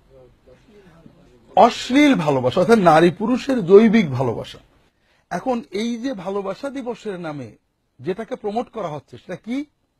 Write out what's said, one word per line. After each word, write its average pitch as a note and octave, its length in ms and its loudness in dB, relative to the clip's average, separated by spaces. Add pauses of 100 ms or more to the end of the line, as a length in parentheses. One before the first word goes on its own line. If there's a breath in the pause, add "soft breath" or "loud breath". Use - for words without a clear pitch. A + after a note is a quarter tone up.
(1600)
অশ্লীল B3 580 4
ভালোবাসা, D3 460 0
অর্থাৎ A3 180 4
নারী E3+ 320 6
পুরুষের A#3 560 -4
জৈবিক G3 440 6
ভালোবাসা। B2 480 -6 (720)
এখন A#3+ 400 -6
এই A#3 260 -6
যে B3 180 -8
ভালোবাসা G3 560 -8
দিবসের A3 500 -10
নামে D3 300 -12 (500)
যেটাকে F#3 360 -8
promote G#3+ 320 -8
করা G3 200 -10
হচ্ছে, D3 280 -14
সেটা F#3 200 -16
কি? C4 280 -8 (360)